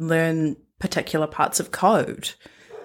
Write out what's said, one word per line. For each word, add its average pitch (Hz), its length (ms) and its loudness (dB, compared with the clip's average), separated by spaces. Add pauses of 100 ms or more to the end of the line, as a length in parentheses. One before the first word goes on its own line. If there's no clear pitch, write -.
learn 160 560 2 (220)
particular - 480 -2
parts - 340 -2
of 160 120 -6
code. - 580 2 (540)